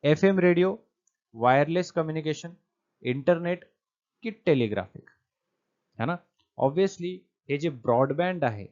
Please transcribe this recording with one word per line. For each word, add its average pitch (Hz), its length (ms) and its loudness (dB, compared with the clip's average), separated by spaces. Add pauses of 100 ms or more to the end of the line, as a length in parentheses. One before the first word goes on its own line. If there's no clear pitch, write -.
एफएम 185 360 4
रेडिओ, 180 380 4 (580)
वायरलेस 143 580 2
कम्युनिकेशन, 156 580 -6 (500)
इंटरनेट 170 640 -2 (580)
की 226 80 -8
टेलिग्राफिक, 117 800 -2 (880)
है 113 80 -4
ना? 175 100 -4 (440)
Obviously 180 560 -2 (320)
हे 143 100 -4
जे 160 100 -4
ब्रॉडबँड 143 760 -2
आहे 104 280 -4